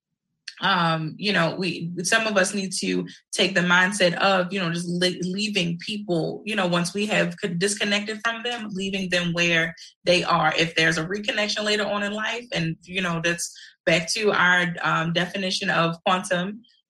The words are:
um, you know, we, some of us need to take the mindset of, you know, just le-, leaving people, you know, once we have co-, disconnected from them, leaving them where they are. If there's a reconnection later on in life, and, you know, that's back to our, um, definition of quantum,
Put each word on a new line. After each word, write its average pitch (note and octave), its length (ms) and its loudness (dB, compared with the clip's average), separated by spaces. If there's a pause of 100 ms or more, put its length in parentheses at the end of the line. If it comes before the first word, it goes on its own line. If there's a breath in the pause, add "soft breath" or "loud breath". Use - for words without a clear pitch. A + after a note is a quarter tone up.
(600)
um, E3 560 2
you G3 160 -2
know, E3 240 2
we, E3+ 340 -4 (120)
some A3 240 2
of G#3 100 2
us F#3+ 160 2
need F#3+ 260 -4
to F#3 260 -2 (280 loud breath)
take F#3+ 220 2
the F3+ 60 4
mindset F3+ 540 4
of, F#3 380 2
you G3 60 -2
know, E3+ 120 -2
just E3+ 160 -4
le-, F3 340 0
leaving F3+ 580 -2
people, F3 680 -4
you G#3 100 -4
know, F#3+ 120 0
once F3 260 0
we G3+ 140 0
have F3 340 0
co-, G#3 80 -2
disconnected G#3 760 -2
from A3+ 200 -4
them, A#3 280 -6
leaving F#3+ 380 -4
them F3 240 0
where E3+ 420 0 (300 loud breath)
they F3 180 4
are. D#3+ 340 2
If E3 180 0
there's E3 220 4
a D#3+ 80 -2
reconnection G#3 580 -2
later G#3 220 0
on G3+ 180 -2
in G3+ 100 -4
life, A3+ 400 -4
and, E3 300 -2
you F#3 180 -6
know, E3+ 200 0
that's E3+ 320 -2 (320 loud breath)
back E3+ 280 2
to G#3+ 180 2
our, F3 500 4
um, D#3+ 320 0
definition F#3 560 -2
of E3 360 0
quantum, F#3 560 0 (280 soft breath)